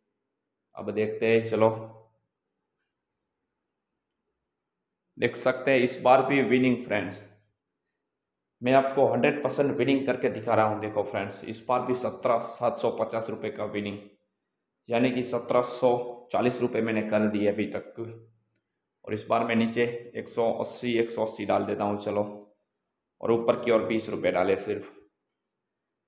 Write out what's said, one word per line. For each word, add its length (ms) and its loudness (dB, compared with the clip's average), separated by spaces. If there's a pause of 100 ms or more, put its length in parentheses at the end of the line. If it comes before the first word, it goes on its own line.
(760)
अब 160 -10
देखते 360 -2
हैं, 220 4
चलो। 200 4 (3500)
देख 180 0
सकते 360 0
हैं, 80 6
इस 220 0
बार 240 6
भी 180 2
winning 420 4
friends, 340 -4 (1400)
मैं 120 2
आपको 340 4
hundred 360 2
percent 340 0
winning 280 2
करके 240 0
दिखा 260 -2
रहा 100 6
हूँ। 160 -2
देखो 220 -2
friends, 400 -6
इस 240 -12
बार 140 0
भी 140 0
सत्रह 440 0 (140)
सात 240 -2
सौ 180 0
पचास 340 -4
रुपये 220 -6
का 160 -8
winning, 300 -6 (920)
यानी 220 2
कि 140 -2
सत्रह 360 0 (120)
सौ 580 0
चालीस 300 2
रुपये 200 0
मैंने 220 0
कर 260 2
दिए 200 0
अभी 180 0
तक। 260 -10 (1120)
और 80 -6
इस 160 -6
बार 160 2
मैं 100 2
नीचे 280 2 (320)
एक 140 -10
सौ 240 0
अस्सी, 460 -4
एक 100 0
सौ 160 -4
अस्सी 200 -6
डाल 200 0
देता 180 -4
हूँ, 160 -2
चलो। 420 -4 (800)
और 100 0
ऊपर 240 2
की 160 0
ओर 120 4
बीस 260 -2
रुपये 220 0
डाले 240 2
सिर्फ। 360 -6 (1160)